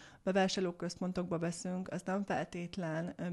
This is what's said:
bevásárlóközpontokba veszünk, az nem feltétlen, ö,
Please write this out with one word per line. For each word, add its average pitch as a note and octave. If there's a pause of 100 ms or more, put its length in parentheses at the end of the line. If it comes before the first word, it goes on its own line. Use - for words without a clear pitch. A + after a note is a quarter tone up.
(240)
bevásárlóközpontokba F3+
veszünk, F3+
az F3
nem G3
feltétlen, F3
ö, E3+